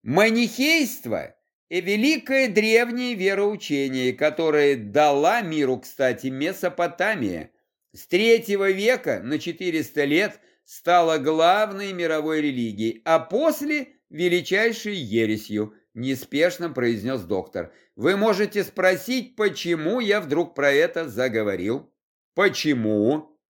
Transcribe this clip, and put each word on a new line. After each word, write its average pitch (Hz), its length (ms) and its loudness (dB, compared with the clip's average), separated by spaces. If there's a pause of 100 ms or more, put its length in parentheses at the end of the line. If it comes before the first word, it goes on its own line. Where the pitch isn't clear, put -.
Манихейство – 226 1300 0 (340)
и 175 120 -2
великое 262 680 0
древнее 233 640 2
вероучение, 165 1000 -2
которое 147 640 2
дала 147 640 2
миру, 147 380 -2
кстати, 131 480 -2
Месопотамия. 175 1200 -4 (420)
С - 140 -20
третьего 202 640 2
века 190 540 0
на 147 160 -4
четыреста 160 640 -4
лет 160 360 0 (260)
стало 165 520 2
главной 190 760 2
мировой 156 480 -2
религией, 117 640 -4
а 165 140 4
после – 285 720 -2 (160)
величайшей 196 880 0
ересью, 107 760 -2 (200)
неспешно 147 760 -2
произнес 120 520 -2
доктор. 92 520 -6 (220)
Вы 170 220 0
можете 208 460 0
спросить, 185 720 -2
почему 175 640 -2
я 208 200 0
вдруг 156 360 -2
про 143 160 2
это 165 360 0
заговорил? 110 840 -2 (400)
Почему? 135 1040 0 (100)